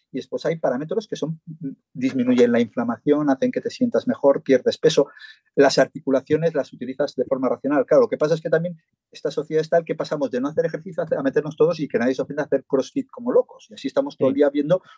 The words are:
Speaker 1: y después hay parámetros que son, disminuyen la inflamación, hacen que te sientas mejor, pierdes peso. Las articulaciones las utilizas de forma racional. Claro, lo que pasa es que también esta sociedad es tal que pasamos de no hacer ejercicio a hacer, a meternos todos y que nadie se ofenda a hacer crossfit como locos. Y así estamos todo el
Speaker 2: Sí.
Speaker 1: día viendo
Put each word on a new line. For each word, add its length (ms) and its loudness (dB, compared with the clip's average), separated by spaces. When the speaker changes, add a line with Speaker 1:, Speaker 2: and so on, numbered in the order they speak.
Speaker 1:
y 60 -6
después 280 -8
hay 100 -2
parámetros 520 -4
que 80 -8
son, 240 -6
disminuyen 600 2
la 80 2
inflamación, 680 0
hacen 200 0
que 100 -4
te 100 -6
sientas 360 -2
mejor, 380 2
pierdes 340 2
peso. 300 2
Las 220 4
articulaciones 760 0
las 180 -4
utilizas 440 -6
de 80 0
forma 240 -2
racional. 380 0
Claro, 160 6
lo 60 2
que 100 -4
pasa 160 2
es 60 -4
que 100 -6
también 260 -2
esta 220 -8
sociedad 280 -2
es 80 -4
tal 160 2
que 120 -4
pasamos 340 -4
de 100 -2
no 80 -2
hacer 160 -2
ejercicio 380 -6
a 40 -4
hacer, 120 -2
a 40 -6
meternos 340 -2
todos 240 2
y 80 -4
que 100 0
nadie 160 0
se 80 -4
ofenda 220 -4
a 20 -16
hacer 180 0
crossfit 460 -2
como 220 -6
locos. 380 0
Y 40 -20
así 140 -8
estamos 280 -4
todo 120 2
el 60 0
Speaker 2:
Sí. 40 -6
Speaker 1:
día 120 4
viendo 320 0